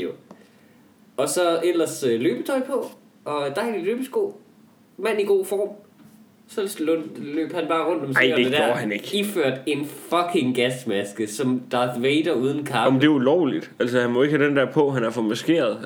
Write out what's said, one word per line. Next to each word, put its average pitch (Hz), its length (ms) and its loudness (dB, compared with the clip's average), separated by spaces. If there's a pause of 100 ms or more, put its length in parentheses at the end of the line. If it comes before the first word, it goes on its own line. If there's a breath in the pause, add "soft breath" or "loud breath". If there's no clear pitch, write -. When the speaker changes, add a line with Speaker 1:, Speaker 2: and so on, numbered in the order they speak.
Speaker 1:
jo. 82 60 -4 (1080 loud breath)
Og 147 120 0
så 170 340 2
ellers, 170 400 0
øh, 117 180 2
løbetøj 247 400 0
på, - 300 -4 (340)
og 143 300 -4
dejlige 208 300 -2
løbesko. 226 560 -2 (560)
Mand 208 220 0
i 202 40 2
god 196 220 2
form. 202 240 -2 (800)
Så 202 320 -6
lund-, 160 300 0 (260)
løb 156 180 -4
han 165 140 -4
bare 160 220 0
rundt 165 140 -2
om 135 80 -4
Speaker 2:
Ej, 131 160 4
Speaker 1:
søerne 123 160 4
Speaker 2:
det 127 80 2
Speaker 1:
der, 143 140 2
Speaker 2:
gjorde 120 140 2
han 107 120 -2
ikke. 101 220 -6
Speaker 1:
iført 185 400 0 (120)
en 143 220 -2 (220)
fucking 165 460 0
gasmaske, 113 720 -2
som 127 340 -2 (100)
Darth 123 320 0
Vader 151 300 2
uden 139 320 -2
kappe. 120 300 2
Speaker 2:
Om 131 40 4
det 147 80 4
er 156 40 4
ulovligt. 139 680 0
Altså, 123 220 0
han 120 100 2
må 127 120 4
ikke 147 140 2
have 143 120 4
den 143 80 0
der 135 140 4
på, 147 200 4
han 127 120 0
er 113 60 0
for 117 120 -4
maskeret, 113 640 0